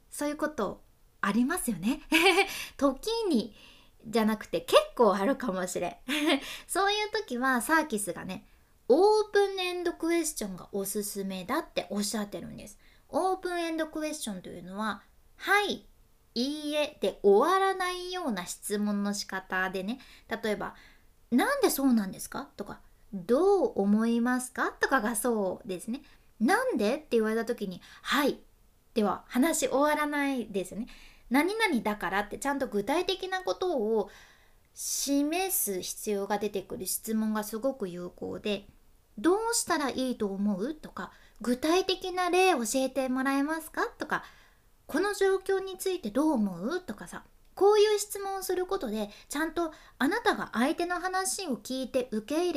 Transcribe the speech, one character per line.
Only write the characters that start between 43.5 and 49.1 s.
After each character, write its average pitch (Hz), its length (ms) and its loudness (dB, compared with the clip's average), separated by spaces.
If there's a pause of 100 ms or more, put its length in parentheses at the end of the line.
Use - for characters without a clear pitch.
す 311 100 -12
か？」 403 160 -2 (120)
と 302 80 -6
か、 - 180 -4 (600)
「こ 294 140 0
の 403 140 0
状 392 220 4
況 381 260 -2
に 381 160 -10
つ 381 120 -2
い 359 100 -2
て 208 100 -6
ど 294 180 2
う 311 40 4
思 196 300 0
う？」 330 200 -4
と 226 120 -12
か - 120 -16
さ、 - 180 -14 (300)
こ 403 200 6
う 427 40 6
い 415 180 6
う - 20 0
質 - 200 -6
問 392 180 -6
を 381 60 -6
す 381 120 -2
る 370 120 0
こ 381 120 -2
と 247 120 -6
で、 208 200 -4 (180)